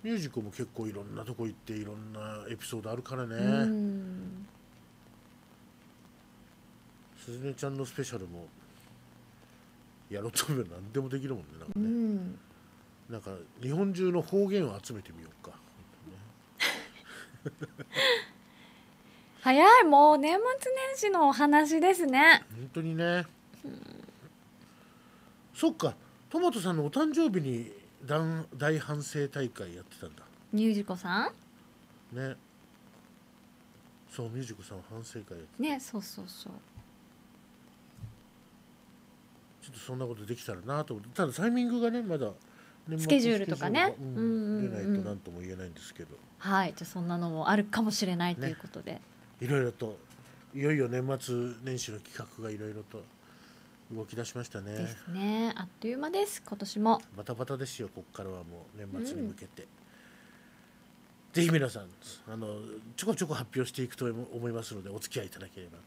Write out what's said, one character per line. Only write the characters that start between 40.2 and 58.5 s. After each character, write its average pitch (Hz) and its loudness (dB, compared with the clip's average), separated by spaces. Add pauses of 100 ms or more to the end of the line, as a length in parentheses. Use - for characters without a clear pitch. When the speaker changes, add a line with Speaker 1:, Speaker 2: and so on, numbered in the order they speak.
Speaker 1:
で 117 -4
き - -14
た 113 -8
ら 90 -10
な 139 -2
と 143 -6
思 104 -10
っ - -16
て。 123 -16
た 180 2
だ 127 -4
タ 175 0
イ 233 4
ミ 247 2
ン 240 0
グ 240 0
が 233 2
ね、 240 -2
ま 185 -2
だ 117 -2 (560)
年 160 -2
末 160 0
Speaker 2:
ス - 0
ケ 285 8
ジ 233 4
ュ 226 4
ー 202 2
ル 196 -2
と 156 -2
か 165 -2
ね。 330 4
Speaker 1:
ス - -12
ケ - -8
ジ - -
ュ 131 -6
ー - -4
ル - -
が、 220 -2
う - 0
ん、 226 2
Speaker 2:
う - 2
ん 226 2
う - 0
ん 214 -2
う - 0
ん。 - -4
Speaker 1:
出 - -6
な - -4
い 190 -4
と 196 0
何 101 -6
と 90 -14
も 87 -12
言 92 -8
え 92 -8
な 92 -10
い 87 -10
ん 82 -16
で - -18
す - -18
け - -14
ど。 156 -18 (240)
Speaker 2:
は 190 2
い、 175 -4
じ - -12
ゃ 175 -12
あ - -14
そ 180 -6
ん 170 -4
な 175 -2
の 170 -2
も 160 -2
あ 202 8
る 208 4
か 208 -2
も 214 2
し 208 0
れ 180 0
な 175 0
い 175 -2
と 127 -4
い 156 0
う 156 -4
こ - -18
と - -14
で。 - -10
Speaker 1:
ね。 - -12 (400)
い 123 -4
ろ 139 2
い 131 2
ろ 120 0
と、 110 -8 (580)
い 139 -6
よ 147 2
い 156 4
よ 131 4
年 123 -2 (160)
末 127 -4 (280)
年 127 -4
始 123 -6
の 104 -10
企 - -14
画 110 -12
が 110 -6
い 107 -8
ろ 107 -8
い 107 -10
ろ 107 -12
と 104 -16 (880)
動 113 -8
き 107 -12
出 117 -4
し - -10
ま 123 -6
し - -14
た 104 -8
ね。 101 -10
Speaker 2:
で 170 -4
す 117 -12
ね。 214 -2
あ 196 -8
っ 175 -10 (120)
と 214 -6
い 233 -2
う 254 -6
間 302 -4
で 392 2
す、 - -10
今 - -10
年 202 -6
も。 220 4 (160)
Speaker 1:
バ 104 -10
タ 127 -6
バ 120 -4
タ 135 -4
で 131 -4
す - -12
よ、 104 -6
こ 95 -12
っ - -20
か 101 -10
ら 95 -8
は 92 -10
も 87 -16